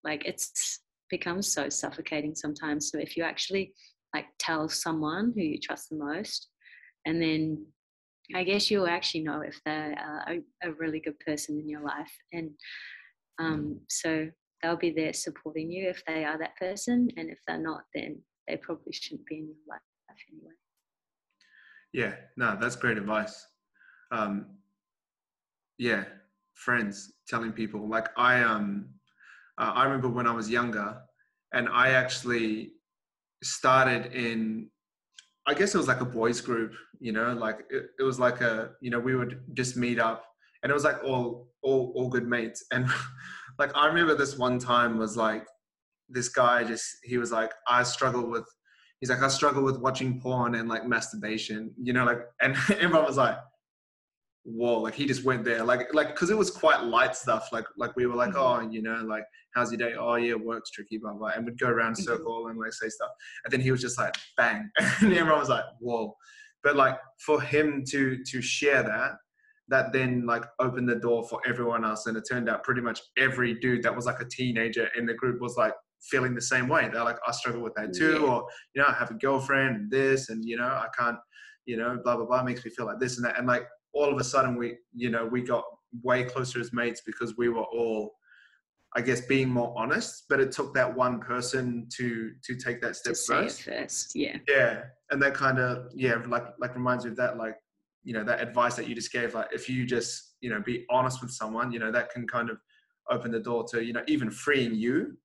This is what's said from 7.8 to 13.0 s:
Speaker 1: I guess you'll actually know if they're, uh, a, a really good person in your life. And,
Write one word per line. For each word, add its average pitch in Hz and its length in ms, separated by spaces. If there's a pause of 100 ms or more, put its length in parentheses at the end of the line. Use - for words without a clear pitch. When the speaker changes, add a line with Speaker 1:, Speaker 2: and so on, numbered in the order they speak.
Speaker 1:
I 185 80
guess 196 260
you'll 196 180
actually 170 360
know 151 180
if - 240
they're, 151 320
uh, 156 360 (300)
a, 175 60
a 156 40
really 156 260
good 156 200
person 151 400
in 151 100
your 151 120
life. 147 300 (220)
And, 160 180 (880)